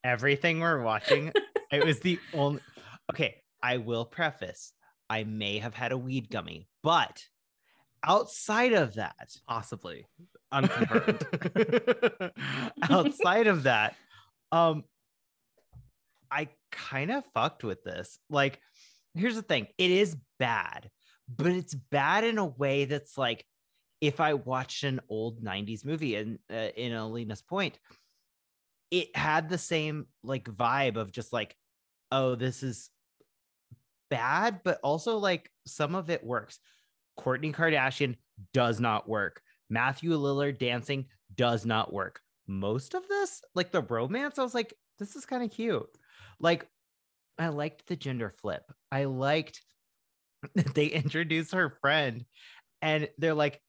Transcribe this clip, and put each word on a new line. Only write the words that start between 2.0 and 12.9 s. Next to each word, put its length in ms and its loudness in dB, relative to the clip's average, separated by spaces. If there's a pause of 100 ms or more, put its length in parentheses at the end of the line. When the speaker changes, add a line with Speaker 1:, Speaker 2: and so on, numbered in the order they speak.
Speaker 1:
the 180 2 (140)
only, 280 0 (520)
okay, 300 -2 (200)
I 160 2
will 260 -2
preface, 680 -6 (380)
I 140 -2
may 340 -4
have 160 -6
had 180 -2
a 60 -2
weed 320 -4
gummy, 380 -8 (140)
but 400 2 (840)
outside 680 2
of 200 4
that, 400 -8 (140)
Speaker 2:
Possibly. 580 -8 (460)
Unconfirmed. 800 2
Speaker 1:
<laughs> 1000 0 (500)
outside 640 4